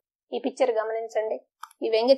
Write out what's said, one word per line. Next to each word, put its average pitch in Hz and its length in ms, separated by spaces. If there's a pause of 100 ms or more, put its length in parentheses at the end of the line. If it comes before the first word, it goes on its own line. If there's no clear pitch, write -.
(360)
ఈ 220 40
picture 254 320
గమనించండి. 220 720 (420)
ఈ 226 60
వ్యంగ్య 233 280